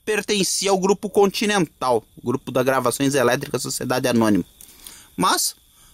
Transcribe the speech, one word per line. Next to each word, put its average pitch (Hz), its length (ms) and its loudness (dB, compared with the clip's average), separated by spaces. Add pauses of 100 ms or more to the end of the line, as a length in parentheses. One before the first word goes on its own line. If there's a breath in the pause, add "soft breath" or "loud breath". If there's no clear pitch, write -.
pertencia 202 680 -2
ao 196 80 2
Grupo 196 300 0
Continental, 190 960 0 (180)
grupo 123 300 -4
da 131 100 0
Gravações 135 520 0
Elétricas 127 480 0
Sociedade 131 440 -4
Anônima. 113 380 2 (680 loud breath)
Mas 190 400 0 (400 soft breath)